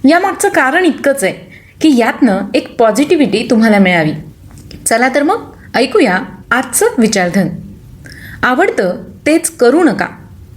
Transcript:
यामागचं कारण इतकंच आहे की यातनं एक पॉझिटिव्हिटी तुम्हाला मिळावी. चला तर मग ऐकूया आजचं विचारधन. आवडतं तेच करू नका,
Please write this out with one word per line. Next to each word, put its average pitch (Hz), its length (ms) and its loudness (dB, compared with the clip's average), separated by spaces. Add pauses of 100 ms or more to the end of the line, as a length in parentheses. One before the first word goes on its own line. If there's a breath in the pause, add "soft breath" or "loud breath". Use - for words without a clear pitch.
यामागचं 381 400 0
कारण 330 360 0
इतकंच 277 380 0
आहे 175 100 -2 (480 loud breath)
की 294 160 4
यातनं 226 420 0 (140)
एक - 240 -4
पॉझिटिव्हिटी 240 720 2
तुम्हाला 220 300 4
मिळावी. 175 320 2 (760)
चला 233 300 0
तर 285 80 0
मग 403 280 -4 (240 loud breath)
ऐकूया 226 440 0 (320)
आजचं 262 340 -2 (120)
विचारधन. 190 520 0 (920 loud breath)
आवडतं 254 600 0 (220)
तेच 311 240 2
करू 269 340 2
नका, 240 240 0 (500)